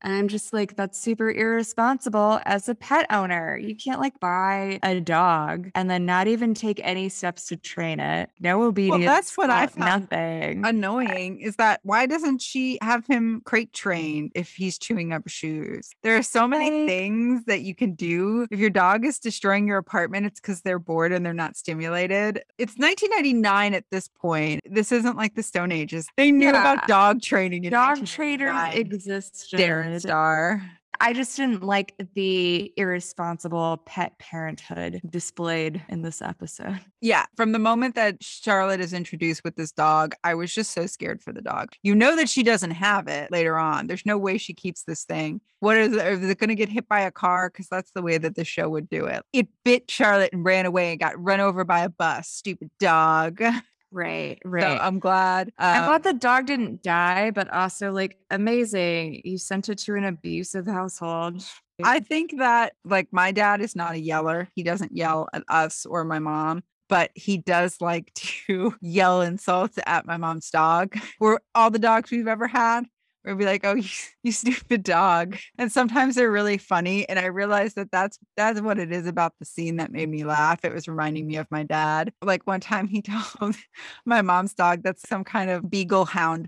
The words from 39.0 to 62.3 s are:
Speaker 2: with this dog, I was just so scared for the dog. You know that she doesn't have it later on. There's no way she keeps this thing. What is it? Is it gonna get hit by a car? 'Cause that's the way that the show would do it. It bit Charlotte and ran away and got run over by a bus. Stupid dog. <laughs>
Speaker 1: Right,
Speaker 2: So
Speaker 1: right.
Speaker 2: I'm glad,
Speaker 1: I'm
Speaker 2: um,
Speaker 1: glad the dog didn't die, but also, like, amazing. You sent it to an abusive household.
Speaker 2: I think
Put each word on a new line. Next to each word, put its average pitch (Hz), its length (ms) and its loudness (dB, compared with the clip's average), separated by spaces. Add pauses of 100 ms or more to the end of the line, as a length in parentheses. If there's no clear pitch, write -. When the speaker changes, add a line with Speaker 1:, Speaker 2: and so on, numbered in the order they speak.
Speaker 2:
with 165 120 -8
this 160 160 -8
dog, 156 420 2 (100)
I 175 100 0
was 170 200 -6
just 220 180 -4
so 170 140 -4
scared - 360 -8
for - 100 -12
the - 100 -14
dog. - 300 -6 (100)
You 202 120 4
know 254 220 6
that 320 120 2
she 262 140 2
doesn't 208 300 2
have 196 360 0
it 147 220 -6
later 165 280 2
on. 151 280 0
There's 185 200 -6
no 208 120 0
way 190 200 0
she - 160 -12
keeps - 300 -10
this 160 200 -10
thing. 156 360 -6 (200)
What 214 160 6
is 220 180 4
it? 202 120 0
Is 190 240 0
it 196 80 -2
gonna 226 160 0
get 208 160 0
hit 226 180 -4
by 208 120 4
a 190 100 0
car? 180 400 0
'Cause - 200 -16
that's 185 220 -6
the 185 100 -8
way 165 160 2
that 160 160 -4
the 165 100 -4
show 165 260 -4
would 156 180 -6
do 160 180 -4
it. - 160 -4 (120)
It 247 140 2 (160)
bit 247 260 4
Charlotte 202 420 4
and 175 140 -4
ran 185 200 4
away 180 260 0
and 156 80 -8
got 170 220 -2
run 190 180 2
over 190 240 2
by 175 160 2
a 175 100 0
bus. 160 380 -2
Stupid - 420 -10 (100)
dog. 160 640 4
<laughs> 233 300 0 (200)
Speaker 1:
Right, 165 520 -6
Speaker 2:
So 185 60 -12
Speaker 1:
right. 175 320 0
Speaker 2:
I'm 190 160 0
glad, 185 600 2
Speaker 1:
I'm 175 260 4
Speaker 2:
um, 170 40 2
Speaker 1:
glad 320 140 4
the 381 100 2
dog 254 340 2
didn't 247 360 -4
die, 180 480 2
but 202 200 -2
also, 185 420 -2
like, 190 260 -4 (120)
amazing. 190 920 0
You 185 140 -6
sent 190 300 -6
it 202 100 -6
to 208 160 -6
an 202 100 -2
abusive 175 640 -6
household. 175 800 -6 (380)
Speaker 2:
I 254 180 4
think 311 380 -4